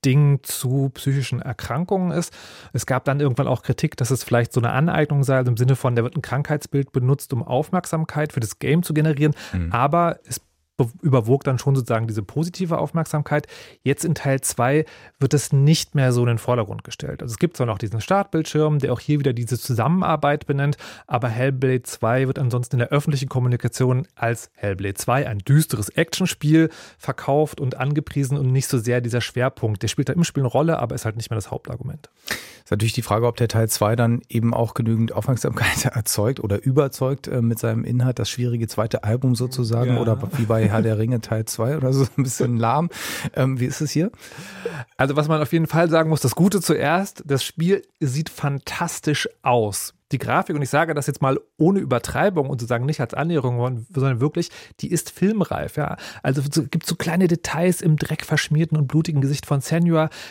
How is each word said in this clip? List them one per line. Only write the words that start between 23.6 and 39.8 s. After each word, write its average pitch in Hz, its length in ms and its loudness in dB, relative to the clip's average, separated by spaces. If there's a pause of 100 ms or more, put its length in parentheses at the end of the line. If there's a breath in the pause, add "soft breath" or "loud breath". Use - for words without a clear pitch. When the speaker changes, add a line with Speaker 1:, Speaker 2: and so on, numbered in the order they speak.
Speaker 1:
als 117 380 -4
Hellblade 98 400 -4
zwei, 131 340 0
ein 107 100 -4
düsteres 135 520 2
Actionspiel, 160 800 2 (280 loud breath)
verkauft 147 600 -2
und 127 160 -4
angepriesen 143 600 -2
und 135 140 0
nicht 135 160 2
so 135 120 0
sehr 120 220 0
dieser 120 200 0
Schwerpunkt. 117 600 -2
Der 113 60 -2
spielt - 200 -2
da 139 60 0
im 175 100 2
Spiel - 180 0
eine 131 80 0
Rolle, 156 300 2
aber 123 160 -4
ist - 80 -6
halt 110 120 -2
nicht 113 140 -8
mehr 117 60 -2
das 104 160 -6
Hauptargument. - 580 -10 (540 loud breath)
Speaker 2:
Ist - 60 -20
natürlich 110 240 2
die 123 80 -2
Frage, 113 240 2
ob 117 100 0
der 120 120 2
Teil 113 200 2
zwei 107 260 2
dann 117 340 2
eben 117 260 2
auch 117 200 0
genügend 113 380 0
Aufmerksamkeit - 720 0
<laughs> 120 100 -2
erzeugt 110 460 0
oder 101 240 0
überzeugt, 135 640 0
äh, 123 140 0
mit 117 180 2
seinem 113 240 0
Inhalt, 123 340 0
das 113 120 -2
schwierige 120 360 -2
zweite - 380 -2
Album 127 320 2
sozusagen, 123 600 0